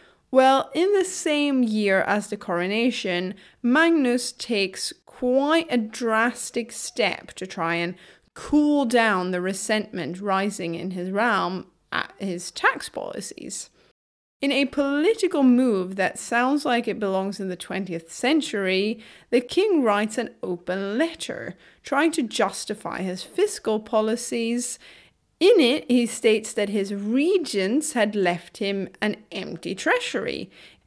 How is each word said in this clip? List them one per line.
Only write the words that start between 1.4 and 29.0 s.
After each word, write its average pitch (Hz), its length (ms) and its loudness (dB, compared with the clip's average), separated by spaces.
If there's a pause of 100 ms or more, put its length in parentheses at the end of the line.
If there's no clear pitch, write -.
year 208 400 2
as 208 260 -2
the 208 100 -6
coronation, 185 960 -2 (280)
Magnus 254 720 2
takes 196 600 -4 (120)
quite 285 640 2
a 254 60 2
drastic 226 960 -2
step - 640 -4
to 185 120 -10
try 170 300 -4
and 170 180 -2 (400)
cool 294 520 2
down 220 440 2
the 180 120 -2
resentment 190 800 -4
rising 196 540 -2
in 175 180 -6
his 180 180 -6
realm 190 560 0 (260)
at - 260 -4
his 180 320 -6
tax - 380 0
policies. - 800 -12 (720)
In 277 100 0
a 269 140 2
political 294 800 0
move 226 520 4
that 190 220 -2
sounds 262 460 0
like 240 240 0
it 196 100 -2
belongs 190 400 -2
in 190 100 -6
the 185 60 -6
twentieth 175 580 -8
century, 214 880 0 (300)
the 247 120 4
king 349 420 2
writes 214 340 0
an 226 120 -4 (120)
open 190 560 -4
letter, 330 560 -4 (300)
trying 311 280 2
to 320 100 -2
justify - 800 -4
his 185 200 -6
fiscal 339 560 0
policies. 233 1000 -2 (600)
In 392 220 8
it, 262 280 4
he 240 180 4
states 220 480 2
that 208 160 0
his 202 240 -2
regents 254 1000 0
had 214 240 0
left 175 400 -2
him 196 320 -4 (120)